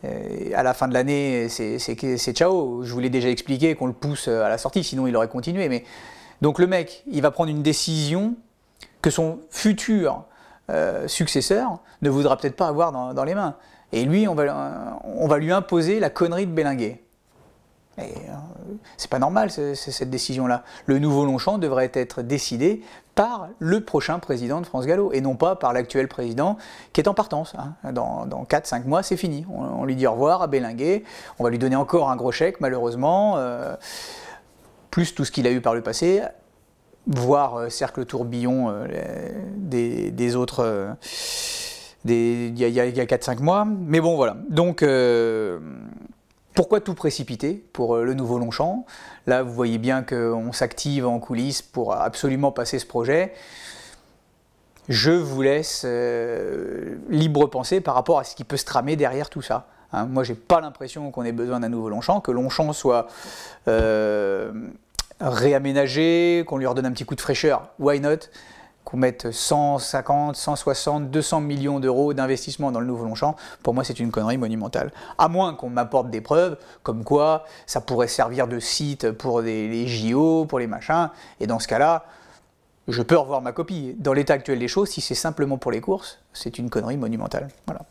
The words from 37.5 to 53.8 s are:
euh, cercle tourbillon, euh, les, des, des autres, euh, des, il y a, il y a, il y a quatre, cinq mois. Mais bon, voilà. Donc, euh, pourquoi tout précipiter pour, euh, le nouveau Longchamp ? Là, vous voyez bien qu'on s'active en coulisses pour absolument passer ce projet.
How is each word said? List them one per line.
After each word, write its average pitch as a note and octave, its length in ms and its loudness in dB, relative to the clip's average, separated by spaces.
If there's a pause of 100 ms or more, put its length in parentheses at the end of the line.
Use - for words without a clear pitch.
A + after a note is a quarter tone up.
euh, A#2 140 -4
cercle B2+ 360 -6
tourbillon, B2 640 -2
euh, G#2 180 -6
les, - 460 -8 (240)
des, A#2+ 540 -2
des A#2+ 260 -2
autres, B2 260 0
euh, G#2 300 -2 (1120)
des, A#2 420 2
il A#2 100 -6
y B2 60 2
a, A#2 60 4
il A#2 40 -2
y B2 60 2
a, B2 60 4
il B2 100 -4
y B2+ 60 0
a A#2+ 40 0
quatre, A#2+ 200 0
cinq B2 160 -2
mois. F#3 240 4
Mais F3+ 340 2
bon, E3 160 4
voilà. A#2 220 2 (120)
Donc, E3 340 2
euh, A#2 760 4 (960)
pourquoi G#3 260 4
tout G3 120 -6
précipiter C#3+ 680 -4 (100)
pour, A#2+ 220 2
euh, A#2 80 2
le B2+ 100 0
nouveau A#2+ 260 -2
Longchamp ? D#3+ 460 -2 (420)
Là, B2+ 160 4
vous A#2+ 100 -6
voyez A#2 240 0
bien C3 240 0
qu'on A#2 500 -2
s'active C3+ 560 -2
en A#2+ 120 0
coulisses B2+ 420 -4
pour A2 320 -4
absolument C3+ 580 0
passer B2+ 280 -4
ce - 60 -8
projet. D3 480 0 (1500)